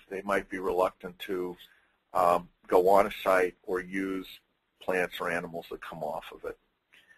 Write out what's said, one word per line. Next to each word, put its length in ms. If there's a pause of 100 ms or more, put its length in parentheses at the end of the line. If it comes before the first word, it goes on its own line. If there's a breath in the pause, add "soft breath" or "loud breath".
they 140
might 260
be 100
reluctant 600
to, 360 (600 soft breath)
um, 340 (200)
go 200
on 180
a 40 (120)
site 320 (100)
or 160
use 460 (540)
plants 400
or 80
animals 420
that 120
come 200
off 300
of 160
it. 80 (600 soft breath)